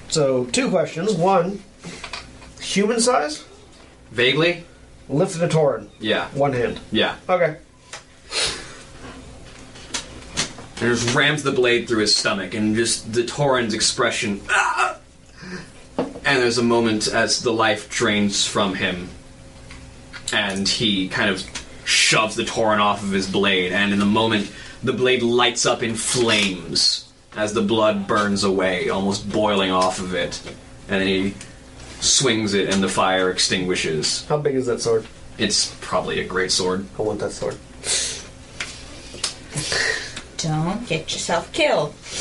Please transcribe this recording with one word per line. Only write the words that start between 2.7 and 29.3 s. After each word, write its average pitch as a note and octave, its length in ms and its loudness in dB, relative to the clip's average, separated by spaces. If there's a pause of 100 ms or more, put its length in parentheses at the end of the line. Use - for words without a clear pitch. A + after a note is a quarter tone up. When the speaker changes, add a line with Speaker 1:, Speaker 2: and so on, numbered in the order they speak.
Speaker 1:
size? C4 420 2 (680)
Speaker 2:
Vaguely. C#3 520 2 (460)
Speaker 1:
Lifted E3+ 340 2
a E3 60 4
Tauren? C3 380 4 (120)
Speaker 2:
Yeah. G#2+ 300 0
Speaker 1:
One C#3 240 2
hand? A#2 260 0 (120)
Speaker 2:
Yeah. - 240 2 (120)
Speaker 1:
Okay. E3+ 300 2 (3250)
Speaker 2:
And A#2+ 140 4
just A#2+ 180 0
rams D3 300 2
the C3+ 80 2
blade A#2+ 360 4
through A2+ 120 2
his G#2 160 4
stomach, G2+ 380 -2
and G#2+ 220 2
just A2+ 360 0
the A#2 120 2
Tauren's A#2+ 500 0
expression, A2 760 0
"Ah!" - 480 0 (1300)
And C3+ 140 4
there's A#2+ 160 2
a A#2+ 40 2
moment A#2 440 2
as A2+ 340 0
the A#2+ 100 2
life A2 380 0
drains G#2 560 2
from G2 300 0
him, F2+ 340 -4 (1200)
and G2+ 380 0
he G2 400 0
kind - 220 0
of F#2+ 120 -4 (420)
shoves - 500 2
the A2+ 80 0
Tauren G#2+ 360 2
off G2+ 220 2
of G2 100 -4
his F#2+ 180 0
blade, F#2+ 420 2
and G2+ 200 2
in G2+ 60 2
the G2+ 80 4
moment, G#2+ 460 2 (320)
the B2 100 0
blade B2+ 300 2
lights A#2+ 420 2
up A#2+ 160 2
in A2+ 140 -2
flames G#2 1160 0 (240)
as G#2+ 180 -2
the A2 100 2
blood G#2 440 2
burns G2+ 360 2
away, F#2+ 460 2
almost G2 420 0